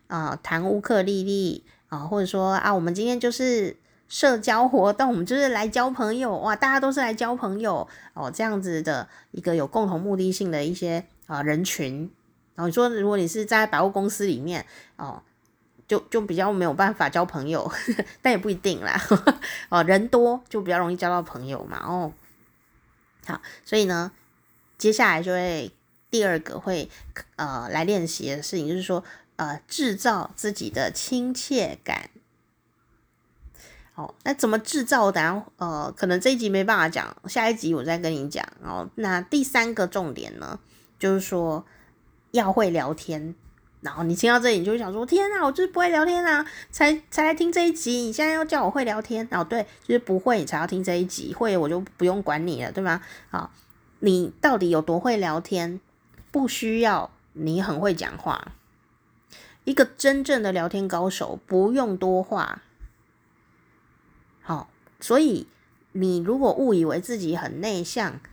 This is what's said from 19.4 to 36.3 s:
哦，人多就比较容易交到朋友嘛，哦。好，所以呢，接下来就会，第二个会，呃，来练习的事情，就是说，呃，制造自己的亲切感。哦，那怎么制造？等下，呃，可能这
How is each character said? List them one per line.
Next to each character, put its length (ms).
哦， 140
人 260
多 400
就 120
比 80
较 80
容 140
易 60
交 120
到 120
朋 260
友 160
嘛， 220
哦。 260
好， 160
所 160
以 60
呢， 260
接 140
下 180
来 140
就 80
会， 400
第 160
二 140
个 200
会， 300
呃， 320
来 160
练 200
习 240
的 140
事 140
情， 100
就 60
是 80
说， 200
呃， 320
制 260
造 400
自 160
己 180
的 220
亲 420
切 480
感。 280
哦， 180
那 100
怎 160
么 100
制 240
造？ 280
等 120
下， 220
呃， 380
可 120
能 120
这 120